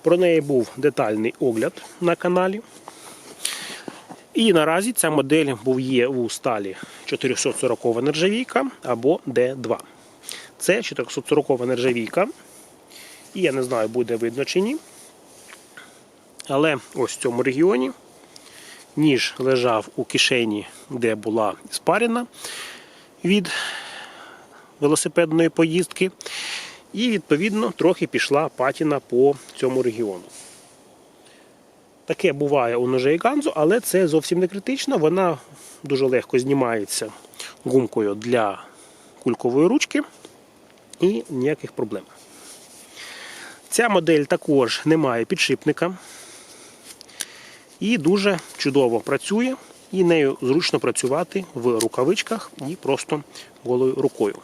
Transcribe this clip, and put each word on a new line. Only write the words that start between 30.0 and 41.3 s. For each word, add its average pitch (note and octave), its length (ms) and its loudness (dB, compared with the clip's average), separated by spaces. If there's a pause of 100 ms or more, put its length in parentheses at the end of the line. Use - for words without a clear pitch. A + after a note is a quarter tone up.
Таке - 280 0
буває C#3 420 2
у B2 120 0
ножей C3 360 2
Ганзо, C#4+ 320 0
але D#3+ 240 4
це F#3 280 2
зовсім D#3+ 320 2
не F#3 80 2
критично. B3+ 500 -4
Вона E3 400 2 (460)
дуже C3+ 220 0
легко B2+ 340 2
знімається A#2+ 720 -2 (520)
гумкою A#2 520 2
для A2 480 -2 (600)
кулькової B2+ 440 2
ручки. C#4+ 340 0 (960)
І G#3 300 0
ніяких C#3+ 420 -4